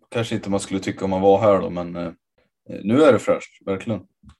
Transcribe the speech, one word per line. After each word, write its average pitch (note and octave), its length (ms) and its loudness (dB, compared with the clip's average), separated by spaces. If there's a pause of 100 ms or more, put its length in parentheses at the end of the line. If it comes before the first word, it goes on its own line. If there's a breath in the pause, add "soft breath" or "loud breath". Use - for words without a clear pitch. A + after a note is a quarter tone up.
Kanske A2+ 260 -4
inte G#2 140 -8
man G2 100 -2
skulle G2 200 -6
tycka G2 260 -6
om F#2+ 60 -4
man F#2 100 -2
var G2 180 6
här G2+ 220 2
då, F2 80 -6
men, F2 260 -8
eh, E2+ 160 -8 (720)
nu A2+ 180 2
är D3 120 8
det G2+ 60 2
fräscht, - 460 -4
verkligen. G2 360 -6 (380)